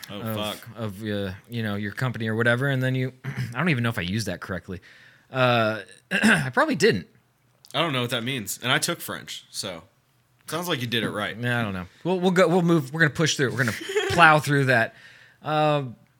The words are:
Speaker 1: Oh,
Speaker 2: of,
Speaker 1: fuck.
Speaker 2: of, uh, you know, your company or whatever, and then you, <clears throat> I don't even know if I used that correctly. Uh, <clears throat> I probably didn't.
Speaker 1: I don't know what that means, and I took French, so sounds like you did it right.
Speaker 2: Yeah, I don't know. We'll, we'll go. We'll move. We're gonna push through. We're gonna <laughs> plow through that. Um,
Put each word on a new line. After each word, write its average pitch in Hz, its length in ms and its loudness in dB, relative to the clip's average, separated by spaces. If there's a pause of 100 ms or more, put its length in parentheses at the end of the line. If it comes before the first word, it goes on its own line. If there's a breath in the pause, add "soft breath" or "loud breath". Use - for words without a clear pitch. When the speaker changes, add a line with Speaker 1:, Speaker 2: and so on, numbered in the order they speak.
(120)
Speaker 1:
Oh, 101 80 -10
Speaker 2:
of, 110 160 -4
Speaker 1:
fuck. 104 400 -6
Speaker 2:
of, 107 280 -8
uh, 101 280 -2 (160)
you 117 140 -6
know, 104 140 -2
your 104 160 -6
company 113 360 -4
or 110 60 0
whatever, 120 340 2
and 131 140 0
then 127 140 0
you, 131 220 -2
<clears throat> - 60 -16
I 123 340 -6
don't 175 100 0
even 123 160 2
know 117 60 0
if 110 80 -6
I 92 40 -2
used 98 240 -4
that 90 140 -6
correctly. 92 400 -8 (500 loud breath)
Uh, 117 500 2 (160)
<clears throat> - 140 -20
I 185 420 2
probably 294 240 2
didn't. 160 300 4 (680)
Speaker 1:
I 135 80 0
don't 165 100 0
know 127 80 0
what 120 100 -2
that 117 140 -2
means, 123 380 -6
and 120 100 0
I 151 60 4
took 165 220 -2
French, - 500 -10
so 87 340 -10 (640)
sounds 170 180 -6
like 156 140 0
you 123 80 -4
did 110 160 0
it 95 60 -2
right. 95 280 -4
Speaker 2:
Yeah, 120 220 0
I - 20 0
don't 101 120 -4
know. 90 120 -6 (160)
We'll, 180 160 0
we'll 185 140 2
go. 175 160 6
We'll 175 140 4
move. 160 300 2
We're 160 60 -4
gonna 160 120 4
push 156 260 0
through. 123 160 0
We're 110 60 -4
gonna 120 180 -2 (160)
<laughs> 403 180 0
plow 160 300 8
through 143 240 2
that. 120 320 2 (440 loud breath)
Um, 147 540 0 (260)